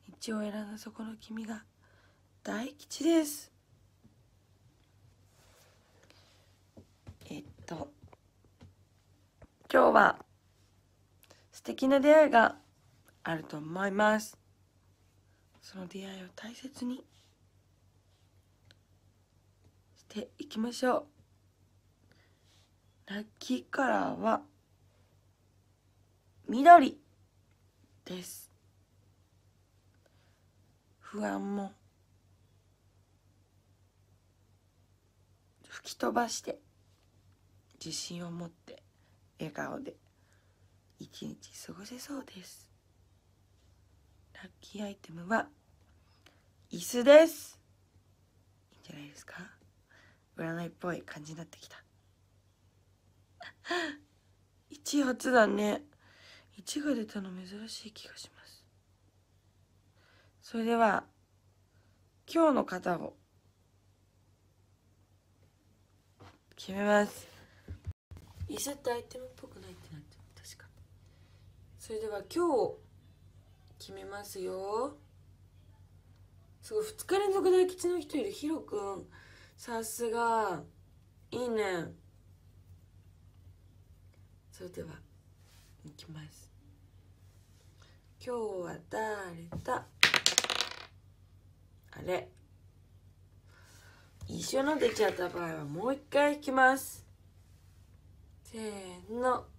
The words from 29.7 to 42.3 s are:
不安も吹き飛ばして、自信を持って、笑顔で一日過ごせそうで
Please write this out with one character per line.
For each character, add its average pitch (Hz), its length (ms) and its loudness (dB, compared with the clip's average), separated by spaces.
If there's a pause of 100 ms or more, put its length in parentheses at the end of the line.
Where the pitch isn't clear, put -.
不 208 260 -8
安 196 300 -4
も 196 180 -6 (4000)
吹 - 240 -16
き - 40 -12
飛 247 180 -2
ば 233 160 2
し - 120 -6
て、 - 200 -10 (1200)
自 165 80 -10
信 175 340 -10
を 170 60 -10
持 170 140 -10
っ 170 40 -14
て、 - 340 -20 (560)
笑 156 140 -8
顔 143 280 -6
で - 160 -12 (1040)
一 - 280 -14
日 - 240 -14 (160)
過 170 60 -14
ご 190 120 -16
せ 247 140 -14
そ 277 200 -10
う 254 60 -14
で 185 180 -18